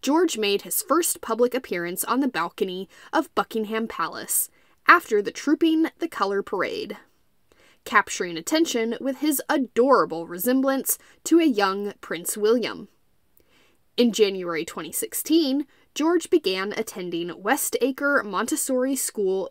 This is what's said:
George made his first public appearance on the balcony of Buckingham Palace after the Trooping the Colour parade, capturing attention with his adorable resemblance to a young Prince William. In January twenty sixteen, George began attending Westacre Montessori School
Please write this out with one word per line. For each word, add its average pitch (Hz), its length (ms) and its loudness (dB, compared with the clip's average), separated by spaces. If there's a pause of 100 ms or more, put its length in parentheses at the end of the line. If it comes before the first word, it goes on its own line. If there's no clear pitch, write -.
George 320 380 2
made 202 240 0
his - 200 -4
first - 380 0
public 233 340 0
appearance 180 500 -4
on 240 160 0
the 285 80 2
balcony 190 600 -4 (240)
of 294 220 0
Buckingham 220 540 -2
Palace - 600 -4 (380)
after 311 340 6
the 196 120 -4
Trooping 320 560 2 (100)
the 339 80 -6
Colour 392 360 -2
parade, - 560 -6 (840)
capturing 190 520 0
attention 233 640 0
with 262 200 -4
his 294 280 0
adorable 220 800 2
resemblance 254 720 0 (260)
to 330 160 6
a 330 40 4
young 202 560 2
Prince - 360 -6
William. 208 520 0 (1080)
In 240 160 4
January 185 520 0
twenty 170 280 -10
sixteen, 294 720 0 (280)
George 330 340 0
began 196 480 0
attending 175 540 -6
Westacre 269 960 0
Montessori 254 680 -2
School 190 560 -2